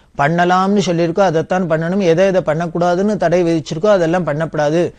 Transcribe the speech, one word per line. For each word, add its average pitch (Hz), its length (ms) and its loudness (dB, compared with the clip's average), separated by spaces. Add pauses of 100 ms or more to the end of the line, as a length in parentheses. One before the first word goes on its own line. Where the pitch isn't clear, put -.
(160)
பண்ணலாம்னு 180 680 2
சொல்லியிருக்கோ 170 400 0
அதைத்தான் 175 460 0
பண்ணணும், 165 340 -2
எதை 170 240 4
எதை 185 140 0
பண்ணக்கூடாதுன்னு 175 760 -2
தடை 170 240 0
விதிச்சிருக்கோ 165 500 -2
அதெல்லாம் 175 360 0
பண்ணக்கூடாது, 151 540 -2 (180)